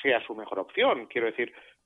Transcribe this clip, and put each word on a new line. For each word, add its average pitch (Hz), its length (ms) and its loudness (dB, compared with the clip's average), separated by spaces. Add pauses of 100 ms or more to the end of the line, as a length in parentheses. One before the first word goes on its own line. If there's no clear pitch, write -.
sea 120 240 2
su 113 100 -8
mejor 104 240 -6
opción? 170 480 0
Quiero 117 200 0
decir, 113 260 -2 (320)